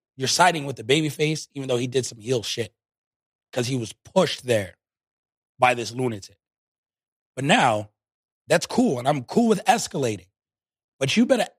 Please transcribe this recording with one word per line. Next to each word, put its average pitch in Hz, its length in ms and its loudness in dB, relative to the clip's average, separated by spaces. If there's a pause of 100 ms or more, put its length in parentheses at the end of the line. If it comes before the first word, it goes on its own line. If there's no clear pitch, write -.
(160)
you're 131 120 -4
siding 170 360 2
with 135 120 -8
the 117 80 -14
babyface, 151 680 0
even 135 160 -8
though 127 100 0
he 127 100 -2
did 127 180 -2
some 117 140 -12
heel 117 220 -2
shit. - 300 -6 (800)
'Cause 123 140 -2
he 131 100 -2
was 117 160 -6
pushed - 540 -2
there 104 320 -2 (800)
by 127 160 2
this 117 180 -6
lunatic. 117 460 -6 (960)
But 127 80 -4
now, 135 460 2 (560)
that's 175 200 2
cool, 220 320 0
and 120 100 -8
I'm 143 160 0
cool 233 240 2
with 202 180 2
escalating. 139 600 -2 (720)
But 170 180 0
you 233 100 6
better 220 200 2 (120)